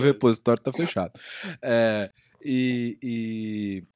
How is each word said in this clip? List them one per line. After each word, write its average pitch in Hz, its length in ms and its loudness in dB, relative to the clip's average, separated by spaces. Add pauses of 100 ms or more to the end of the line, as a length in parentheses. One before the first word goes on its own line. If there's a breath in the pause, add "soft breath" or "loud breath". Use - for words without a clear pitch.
o - 20 6
repositório 127 560 4
tá - 100 -4
fechado. 117 460 -4 (440 loud breath)
É, 113 480 2 (340 soft breath)
e, 127 580 -2
e, 110 840 -4 (120)